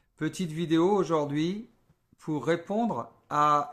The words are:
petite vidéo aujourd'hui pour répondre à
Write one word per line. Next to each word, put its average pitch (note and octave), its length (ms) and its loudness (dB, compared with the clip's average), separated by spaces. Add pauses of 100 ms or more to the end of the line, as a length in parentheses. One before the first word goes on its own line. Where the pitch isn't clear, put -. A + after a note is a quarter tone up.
(180)
petite D#3 320 -4
vidéo E3 460 2
aujourd'hui D#3+ 760 0 (480)
pour D3+ 300 -4
répondre E3+ 680 -2 (160)
à D3 440 2